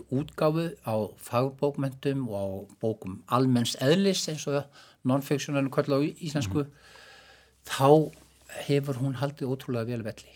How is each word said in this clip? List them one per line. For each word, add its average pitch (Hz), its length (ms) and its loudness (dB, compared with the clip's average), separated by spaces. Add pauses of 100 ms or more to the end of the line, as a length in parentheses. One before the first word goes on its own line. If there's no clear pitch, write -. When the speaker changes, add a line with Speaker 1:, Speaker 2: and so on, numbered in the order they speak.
Speaker 1:
útgáfu 156 720 -2
á 110 160 -4 (240)
fagbókmenntum 139 1080 -2
og 107 40 -8
á 98 140 -2 (320)
bókum 98 460 -4
almenns 123 520 4
eðlis 185 520 2
eins 156 200 -6
og 143 160 0 (400)
non-fiction 139 520 0
er 139 60 2
nú 135 80 -2
kölluð 135 300 0
á 147 80 2
í-, - 160 -10
íslensku, 143 400 -2
Speaker 2:
Mhm. 143 80 -16 (920)
Speaker 1:
þá 147 440 6 (540)
hefur 139 320 0
hún 135 200 -2
haldið 143 360 -4
ótrúlega 120 340 -4
vel 120 160 -6
velli. - 340 -12